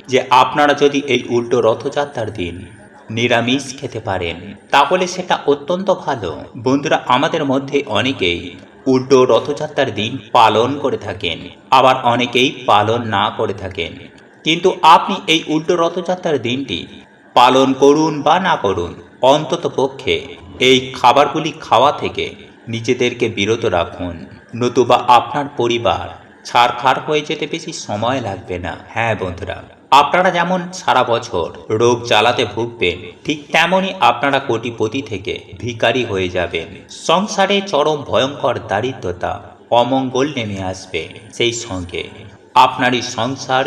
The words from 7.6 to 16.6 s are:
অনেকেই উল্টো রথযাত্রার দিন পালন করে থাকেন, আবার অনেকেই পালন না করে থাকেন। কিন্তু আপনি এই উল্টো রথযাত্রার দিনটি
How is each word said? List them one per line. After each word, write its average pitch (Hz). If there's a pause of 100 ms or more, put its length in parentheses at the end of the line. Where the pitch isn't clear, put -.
অনেকেই 92 (440)
উল্টো 131 (140)
রথযাত্রার 143
দিন 107 (200)
পালন 113 (120)
করে 117
থাকেন, 90 (320)
আবার 131 (160)
অনেকেই 123 (200)
পালন 107 (140)
না 101 (120)
করে 104
থাকেন। 87 (520)
কিন্তু 165 (260)
আপনি 196 (180)
এই 160
উল্টো 160
রথযাত্রার 170
দিনটি 117 (580)